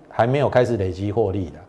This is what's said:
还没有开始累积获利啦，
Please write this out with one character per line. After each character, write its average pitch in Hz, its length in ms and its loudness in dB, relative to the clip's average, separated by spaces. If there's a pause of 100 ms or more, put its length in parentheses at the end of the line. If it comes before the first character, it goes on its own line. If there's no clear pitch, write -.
还 113 160 2
没 135 140 2
有 127 100 2
开 127 160 4
始 113 120 0
累 95 120 -2
积 98 220 -4
获 101 200 0
利 95 180 -4
啦， - 200 -18